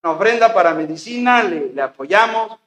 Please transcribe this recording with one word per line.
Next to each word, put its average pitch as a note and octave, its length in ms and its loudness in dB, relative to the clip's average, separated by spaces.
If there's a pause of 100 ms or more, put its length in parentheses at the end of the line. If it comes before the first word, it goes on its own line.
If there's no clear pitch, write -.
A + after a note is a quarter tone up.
una E3 120 -2
ofrenda A3+ 400 2
para E3+ 200 4
medicina, A#3 680 -2
le, D3+ 300 -4
le C#3 80 -6
apoyamos. A3 840 -2